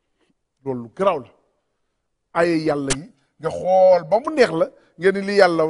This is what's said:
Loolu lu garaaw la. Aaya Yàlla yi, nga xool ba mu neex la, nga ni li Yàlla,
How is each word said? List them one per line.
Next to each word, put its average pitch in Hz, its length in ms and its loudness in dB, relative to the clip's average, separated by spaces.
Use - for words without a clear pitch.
Loolu 127 180 -8
lu 117 120 -18
garaaw 185 240 -2
la. 113 100 -16
Aaya 170 240 0
Yàlla 147 400 -4
yi, 175 140 -18
nga 156 100 -8
xool 180 600 4
ba 202 100 0
mu 311 140 -6
neex 240 180 2
la, 165 200 -4
nga 180 140 0
ni 196 100 -6
li 196 160 -6
Yàlla, 175 320 4